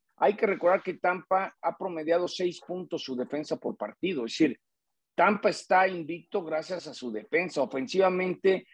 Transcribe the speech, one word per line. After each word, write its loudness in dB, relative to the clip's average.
Hay 4
que -2
recordar 2
que -6
Tampa 0
ha -4
promediado 0
seis -4
puntos -8
su -8
defensa -4
por -6
partido. -4
Es -8
decir, 2
Tampa 4
está 2
invicto -6
gracias -6
a -12
su -10
defensa. -2
Ofensivamente 0